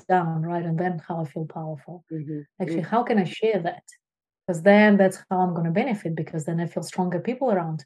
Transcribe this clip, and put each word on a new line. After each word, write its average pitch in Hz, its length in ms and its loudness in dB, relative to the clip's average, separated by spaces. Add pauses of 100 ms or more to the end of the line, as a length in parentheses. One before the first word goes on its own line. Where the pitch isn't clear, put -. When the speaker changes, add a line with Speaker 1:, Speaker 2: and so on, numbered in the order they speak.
Speaker 1:
down, 165 360 2
right? 175 220 -4
And 165 120 -2
then 175 220 -2
how 165 220 -6
I 160 40 -6
feel 160 200 -8
powerful. 160 680 -12
Speaker 2:
Mm-hmm. 151 300 -8 (200)
Speaker 1:
Actually, 165 220 -2
Speaker 2:
Mm-hmm. 180 120 -2
Speaker 1:
how 240 80 2
can 240 160 0
I 185 60 4
share 220 340 -2
that? 170 240 -6 (640)
'Cause 165 140 -4
then 208 360 8
that's 190 200 4 (120)
how 185 120 0
I'm 180 120 2
gonna 165 180 0
benefit, 208 440 -2
because 160 300 -6
then 165 160 -2
I 165 60 -2
feel 165 160 -6
stronger 180 360 -4
people 233 320 -2
around 165 340 -2